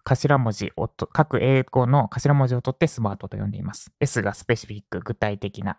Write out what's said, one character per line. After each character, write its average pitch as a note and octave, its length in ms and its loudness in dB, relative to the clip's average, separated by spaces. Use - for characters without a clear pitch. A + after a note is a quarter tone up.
頭 C3+ 340 2
文 A#2 140 0
字 G2 240 -6
を F2 100 -2
と-、 - 220 -8
各 - 320 2
英 C3 240 4
語 B2+ 240 2
の C3 220 4
頭 C#3 220 2
文 C#3 140 4
字 B2 80 2
を A#2+ 80 -2
取 C3+ 100 -2
っ - 60 -6
て E3 80 4
ス - 140 -4
マ G2+ 140 0
ー - 20 -14
ト G2 120 -12
と - 80 -10
呼 G#2 100 -4
ん G2+ 40 -2
で G2+ 80 -6
い F#2+ 60 -8
ま G2 100 -6
す。 - 240 -16
S B2+ 240 0
が G2+ 100 0
ス - 120 -12
ペ A#2+ 100 2
シ - 140 -12
フ - 40 -12
ィ G#2 40 -10
ッ G#2 120 -14
ク、 F#2 120 -6
具 A2 160 -6
体 G2+ 220 -2
的 G2+ 260 -8
な。 F#2+ 140 -4